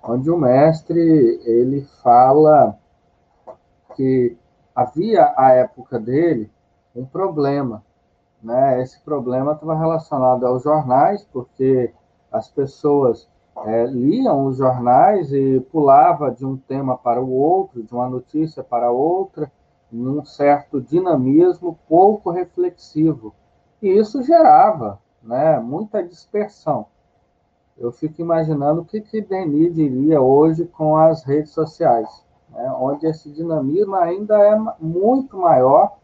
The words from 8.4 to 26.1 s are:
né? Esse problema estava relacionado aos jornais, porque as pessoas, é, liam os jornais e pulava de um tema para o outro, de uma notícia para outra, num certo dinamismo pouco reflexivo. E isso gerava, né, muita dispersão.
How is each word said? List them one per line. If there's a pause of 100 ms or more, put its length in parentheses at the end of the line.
né?
Esse
problema
estava
relacionado
aos
jornais,
porque (360)
as
pessoas, (380)
é,
liam
os
jornais
e (120)
pulava
de
um
tema
para
o
outro,
de
uma
notícia
para
outra, (400)
num
certo
dinamismo (100)
pouco
reflexivo. (460)
E
isso
gerava, (220)
né,
muita
dispersão. (920)